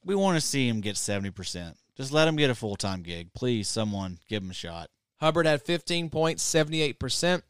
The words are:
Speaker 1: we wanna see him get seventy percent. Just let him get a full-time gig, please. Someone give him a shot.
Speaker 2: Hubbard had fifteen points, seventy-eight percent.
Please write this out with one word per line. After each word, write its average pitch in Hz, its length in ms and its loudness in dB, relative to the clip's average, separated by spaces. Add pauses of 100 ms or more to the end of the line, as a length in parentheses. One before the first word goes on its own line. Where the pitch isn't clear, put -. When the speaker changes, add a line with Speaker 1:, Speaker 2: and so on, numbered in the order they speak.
Speaker 1:
we 185 120 -2
wanna 190 260 4
see 135 260 2
him 113 140 0
get 101 160 -4
seventy 98 340 -2
percent. 87 460 -10 (200)
Just 135 140 -8
let 156 160 6
him 160 80 2
get 147 140 4
a 123 60 2
full-time 98 480 -4
gig, 85 300 -10
please. 120 360 -2
Someone 101 500 -2 (100)
give 107 140 -4
him 92 80 -10
a - 20 -12
shot. 85 360 -12 (320)
Speaker 2:
Hubbard 156 240 4
had 151 160 4
fifteen 170 480 -2
points, 160 340 0
seventy-eight 156 560 2
percent. 170 500 0